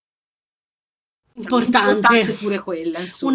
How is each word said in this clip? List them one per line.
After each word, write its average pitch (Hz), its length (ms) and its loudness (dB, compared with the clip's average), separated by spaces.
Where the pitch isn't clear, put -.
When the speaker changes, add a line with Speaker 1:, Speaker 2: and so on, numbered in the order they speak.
Speaker 1:
diciamo, 240 240 -4
Speaker 2:
Importante. 220 340 2
Speaker 1:
importante 214 420 2
pure 202 260 -4
quella, 165 400 -6
insomma. 185 360 -4